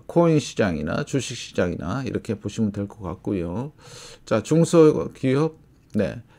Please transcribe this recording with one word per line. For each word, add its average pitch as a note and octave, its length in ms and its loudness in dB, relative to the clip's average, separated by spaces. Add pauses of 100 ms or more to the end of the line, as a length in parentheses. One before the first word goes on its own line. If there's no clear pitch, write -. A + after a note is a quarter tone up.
코인 E3 340 4
시장이나 F2 640 -2
주식 B2 320 -6
시장이나 F2+ 680 -4
이렇게 G#2 320 -6
보시면 G#2 380 -4
될 G2+ 140 -6
것 - 140 -16
같고요. F#2+ 720 -6 (540)
자, A2 180 0
중소기업, D3+ 1120 4 (380)
네, G2+ 260 -2 (180)